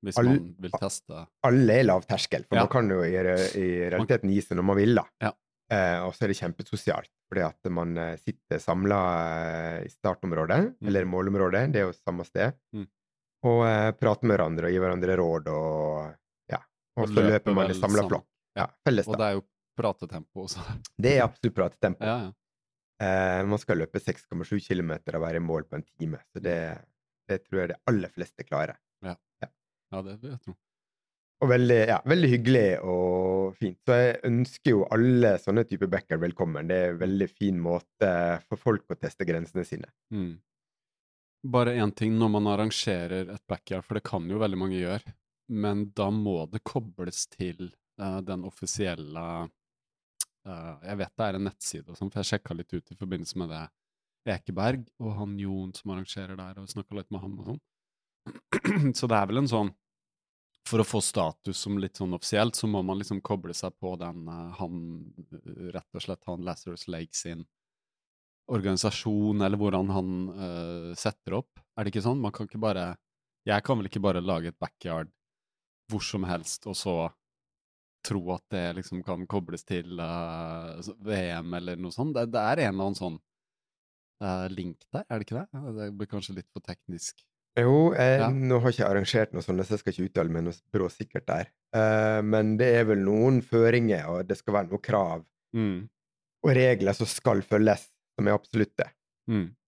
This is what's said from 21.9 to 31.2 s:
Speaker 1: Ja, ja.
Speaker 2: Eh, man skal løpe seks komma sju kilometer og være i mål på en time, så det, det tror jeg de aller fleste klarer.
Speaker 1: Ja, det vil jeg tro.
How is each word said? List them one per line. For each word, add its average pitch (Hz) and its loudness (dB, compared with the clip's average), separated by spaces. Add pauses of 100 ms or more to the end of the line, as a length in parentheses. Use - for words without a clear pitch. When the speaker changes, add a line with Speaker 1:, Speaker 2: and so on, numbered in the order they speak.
Speaker 1:
Ja, 110 -4
ja. - - (1080)
Speaker 2:
Eh, 95 0
man 101 0
skal - 0
løpe 80 -2
seks - -6
komma 85 -6
sju 104 -2
kilometer 82 -4
og 80 -2
være 82 -2
i 82 0
mål 82 -2
på - -14
en 78 -8
time, 80 -8 (140)
så - -12
det, 85 -4 (480)
det 95 -4
tror 95 -4
jeg 87 -2
de 87 -4 (120)
aller 101 2
fleste - -12
klarer. 76 -4 (1160)
Speaker 1:
Ja, 95 -6
det 98 -14
vil 127 -14
jeg 123 -14
tro. 90 -14 (880)